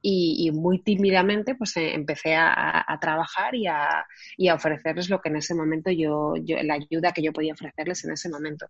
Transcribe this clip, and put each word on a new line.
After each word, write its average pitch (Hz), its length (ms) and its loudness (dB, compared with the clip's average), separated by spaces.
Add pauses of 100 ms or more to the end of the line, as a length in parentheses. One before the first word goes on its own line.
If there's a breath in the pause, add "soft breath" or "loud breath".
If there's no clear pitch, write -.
y, 175 460 2
y 160 40 2
muy 175 320 2
tímidamente, 202 720 2
pues, 240 200 -6
eh, 160 200 0
empecé 156 400 -2
a, 160 180 4
a, - 400 0
a 160 60 -6
trabajar 170 560 -2
y 220 120 -2
a, 151 380 0 (320 loud breath)
y 185 100 4
a 165 80 6
ofrecerles 160 540 -2
lo 190 100 2
que - 80 -4
en 151 100 0
ese 151 160 -4
momento 160 380 0
yo, 156 500 0
yo, 156 220 -2
la 151 120 0
ayuda 165 360 0
que 165 120 -4
yo 156 100 0
podía 156 200 -2
ofrecerles 156 520 -8
en 160 60 -6
ese 160 180 -8
momento. 151 400 -8